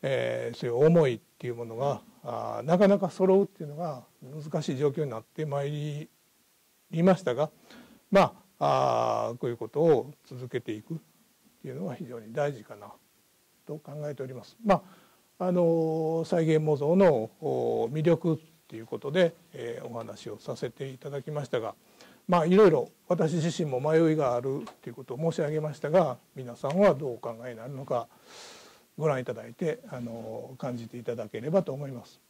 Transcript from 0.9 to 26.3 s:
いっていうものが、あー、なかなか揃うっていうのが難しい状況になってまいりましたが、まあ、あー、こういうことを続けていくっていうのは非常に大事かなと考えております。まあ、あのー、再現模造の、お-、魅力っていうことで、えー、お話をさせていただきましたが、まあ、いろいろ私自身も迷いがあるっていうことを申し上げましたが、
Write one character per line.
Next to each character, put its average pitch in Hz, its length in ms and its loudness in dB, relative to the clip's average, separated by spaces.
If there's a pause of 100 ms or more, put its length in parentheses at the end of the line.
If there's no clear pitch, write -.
い 120 60 0
っ 110 60 -10 (180)
て 127 100 -8
い - 20 -6
う 117 60 -6
も 117 80 -8
の 113 120 -10
が、 139 260 -2 (200)
あ 113 380 -8
ー、 - 20 -8
な 160 160 4
か 202 80 6
な 196 120 6
か 175 120 -2
揃 190 240 2
う 196 100 6
っ - 20 -4
て - 160 -16
い 156 40 -10
う 143 40 -14
の 147 60 -14
が 151 280 -8 (180)
難 151 400 -8
し 143 120 -4
い - 20 -4
状 143 120 2
況 151 160 -2
に 135 60 -6
な 113 100 -8
っ - 40 -20
て - 220 -8
ま 143 180 -4
い 147 440 -8 (800)
り 165 120 0
ま 185 140 6
し - 80 -12
た 123 100 0
が、 147 160 -2 (600)
ま 190 240 6 (240)
あ、 - 0 -
あ 120 760 2
ー、 - 20 -12
こ 123 120 -6
う - 20 -2
い 120 40 -4
う - 20 -12
こ 113 120 -10
と 143 120 -2
を 147 320 4 (120)
続 127 240 -14
け 123 120 -6
て 117 120 -8
い 107 100 -8
く - 120 -10
っ - 20 -8 (680)
て 143 60 -12
い - 40 -10
う - 20 -12
の 139 120 -8
は 127 80 -6
非 170 120 -12
常 117 140 -14
に 110 120 -18
大 147 200 -2
事 117 100 -14
か 107 140 -18
な 101 160 -20 (760)
と 156 120 -12
考 139 140 -18 (160)
え 143 60 -8
て 127 80 -10
お 131 40 -8
り 131 80 -12
ま 120 100 -14
す。 - 200 -20
ま 190 180 4 (560)
あ、 180 80 -2
あ 180 60 2
の 165 720 2
ー、 - 0 -
再 165 200 0
現 156 200 4
模 151 120 2
造 143 180 2
の、 151 360 4 (100)
お-、 117 520 0
魅 156 100 -2
力 165 320 2
っ - 20 -4 (320)
て - 80 -16
い 110 40 -12
う 113 60 -16
こ 113 120 -8
と 139 120 -8
で、 170 240 4 (180)
え 120 300 -10
ー、 131 40 -12
お 120 100 -10
話 113 340 -12
を 104 80 -12
さ 123 180 -10
せ 131 140 -8
て 135 180 -12
い 131 100 -14
た 151 120 -12
だ 139 120 -10
き - 80 -12
ま 147 140 -6
し - 40 -14
た 123 120 -2
が、 110 140 -8 (540)
ま 175 120 4
あ、 156 60 2
い 180 80 4
ろ 208 120 12
い 175 40 12
ろ 143 200 2 (180)
私 170 260 2
自 165 300 0
身 147 60 -4
も 127 100 -2
迷 160 320 4
い 156 40 2
が 135 180 2
あ 120 60 0
る 135 220 -4
っ - 200 -16
て - 80 -12
い - 20 -14
う - 20 -14
こ 131 100 -16
と 123 100 -10
を 123 40 -10
申 160 140 0
し - 80 -4
上 147 100 0
げ 156 100 -2
ま 151 140 -6
し - 60 -18
た 147 100 -4
が、 156 280 2 (160)